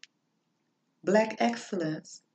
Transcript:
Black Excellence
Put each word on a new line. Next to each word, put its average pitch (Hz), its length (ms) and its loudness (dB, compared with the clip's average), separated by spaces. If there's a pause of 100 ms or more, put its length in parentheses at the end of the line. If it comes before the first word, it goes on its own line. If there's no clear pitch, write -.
(1040)
Black 214 380 4
Excellence 185 840 -2 (120)